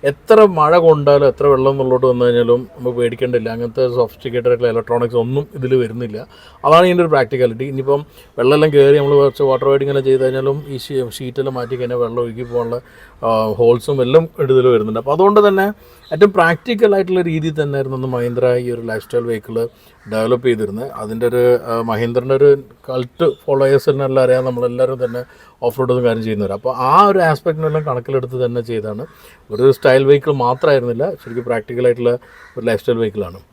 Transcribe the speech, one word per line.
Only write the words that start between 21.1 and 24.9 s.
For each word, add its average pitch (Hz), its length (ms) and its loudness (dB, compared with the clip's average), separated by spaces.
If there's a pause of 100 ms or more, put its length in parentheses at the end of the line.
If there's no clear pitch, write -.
ഒരു, 123 120 0 (260)
ആ, 113 120 -2 (100)
മഹീന്ദ്രൻ്റെ 120 500 -2
ഒരു 143 100 6 (380)
കൾട്ട് 127 380 -4 (180)
ഫോളോവേഴ്സ് 135 440 2
തന്നെ 139 200 -2
എല്ലാം 131 160 2
അറിയാം. 127 240 2
നമ്മളെല്ലാവരും 123 560 -2